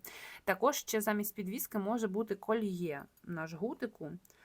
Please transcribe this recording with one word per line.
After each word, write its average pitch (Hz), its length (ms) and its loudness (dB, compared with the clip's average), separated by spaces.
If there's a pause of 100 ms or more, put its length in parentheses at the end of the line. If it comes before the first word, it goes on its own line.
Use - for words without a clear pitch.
(440)
Також 240 320 4
ще - 240 0
замість 208 340 2
підвіски 208 440 -2
може 220 300 2
бути 208 260 0
кольє 185 720 0 (200)
на 165 220 -4
жгутику. 170 640 -4 (320)